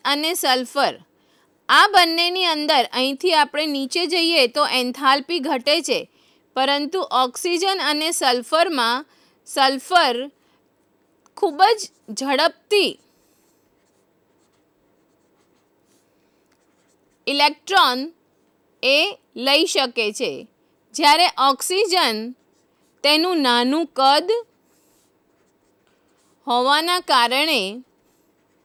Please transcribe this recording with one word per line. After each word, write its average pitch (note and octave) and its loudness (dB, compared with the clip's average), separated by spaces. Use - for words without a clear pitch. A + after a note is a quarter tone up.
અને D4 -2
સલ્ફર B3+ -2
આ D#4+ 6
બંનેની F4 2
અંદર D4+ 0
અહીંથી C4+ -2
આપણે D4 0
નીચે C#4+ -4
જઈએ E4 2
તો D4 -2
એન્થાલ્પી C4+ -2
ઘટે C#4+ -2
છે, G#3+ -4
પરંતુ C#4+ -2
ઓક્સિજન F4 -2
અને D4+ -2
સલ્ફરમાં C4+ 0
સલ્ફર C#4 0
ખૂબ E4 2
જ G#4+ 2
ઝડપથી C#4 0
ઇલેક્ટ્રોન D4 0
એ D4+ 0
લઈ C#4 0
શકે B3 -4
છે, D#3+ -8
જ્યારે C#4+ 4
ઓક્સિજન C4+ -2
તેનું D#4+ 2
નાનું C4 0
કદ C#4 2
હોવાના D4 0
કારણે B3+ 0